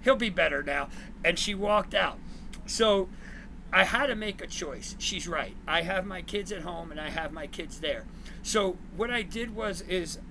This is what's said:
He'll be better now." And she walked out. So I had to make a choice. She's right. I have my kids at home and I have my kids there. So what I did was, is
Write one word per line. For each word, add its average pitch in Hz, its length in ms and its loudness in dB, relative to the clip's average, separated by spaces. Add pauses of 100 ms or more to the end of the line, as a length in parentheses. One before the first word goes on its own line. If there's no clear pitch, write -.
He'll 262 140 8
be 220 140 2
better 160 300 4
now." 143 280 0 (360)
And 175 140 6
she 208 160 0
walked 202 400 4
out. 185 240 2 (480)
So 202 420 4 (640)
I 185 120 10
had 247 220 4
to 247 100 0
make 214 260 -4
a 175 60 -8
choice. - 500 -6
She's 175 300 -2
right. 156 260 -2 (140)
I 160 140 4
have 185 220 0
my 190 160 -6
kids 196 300 -4
at 190 120 -4
home 165 280 -6
and 151 80 -10
I 151 120 -4
have 160 220 -4
my 156 140 -8
kids 156 320 -8
there. 139 280 -2 (360)
So 196 340 2 (200)
what 226 140 0
I 240 120 2
did 226 320 -4
was, 208 280 -4
is 175 360 -2 (120)